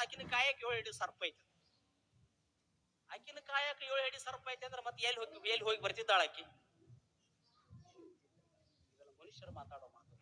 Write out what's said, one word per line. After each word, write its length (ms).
ಆಕಿನ 280
ಕಾಯಕ್ 300
ಏಳು 100
ಅಡಿ 240
ಸರ್ಪ 320
ಐತಿ. 220
ಆಕಿನ 240
ಕಾಯಕ್ 440
ಏಳು 120
ಅಡಿ 240
ಸರ್ಪ 320
ಐತಿ 140
ಅಂದ್ರೆ 180
ಮತ್ತೆ 200
ಎಲ್ಲಿ 180
ಹೋಗಿ, 280
ಎಲ್ಲಿ 160
ಹೋಗಿ 160
ಬರ್ತಿದ್ದಾಳ 420
ಆಕಿ? 180
ಇವೆಲ್ಲ 2750
ಮನುಷ್ಯರು 320
ಮಾತಾಡೋ 360
ಮಾತುಗಳು. 220